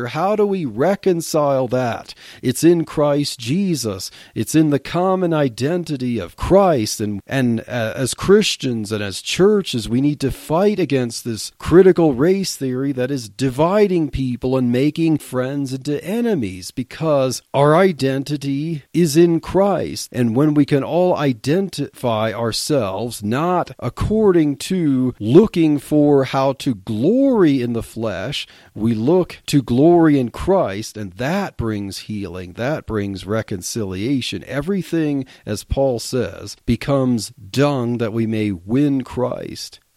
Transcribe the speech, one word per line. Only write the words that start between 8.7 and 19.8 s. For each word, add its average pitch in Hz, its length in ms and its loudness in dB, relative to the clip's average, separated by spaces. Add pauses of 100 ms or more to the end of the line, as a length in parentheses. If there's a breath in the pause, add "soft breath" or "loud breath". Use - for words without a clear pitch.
and 104 120 -4
as 98 180 -8
churches, 180 640 0
we 120 140 0
need 147 200 0
to 131 100 0
fight 190 480 0
against 127 440 -2
this 113 360 -8
critical 170 560 6
race 185 400 0
theory 135 380 -4
that 127 180 -4
is 120 180 -6
dividing 160 800 2
people 131 480 -2
and 123 140 2
making 147 480 2
friends 127 520 -4
into 135 320 -6
enemies, 160 680 -4
because 139 720 -2 (100)
our 147 220 6
identity 139 1160 0
is 151 240 2
in 170 240 6
Christ. 160 720 0